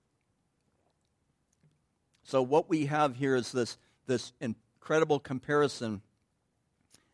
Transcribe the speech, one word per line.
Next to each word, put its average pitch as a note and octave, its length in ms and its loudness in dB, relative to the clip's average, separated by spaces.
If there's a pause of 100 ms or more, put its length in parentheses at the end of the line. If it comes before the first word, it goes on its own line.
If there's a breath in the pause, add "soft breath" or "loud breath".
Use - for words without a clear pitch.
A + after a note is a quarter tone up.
(2250)
So C3+ 200 0
what C#3 260 2
we D#3 180 0
have D3 300 0
here C3+ 200 0
is B2+ 160 -2
this, B2 260 -4 (280 soft breath)
this B2 340 -2
incredible D3+ 800 -2
comparison, C3 800 -2 (1120 soft breath)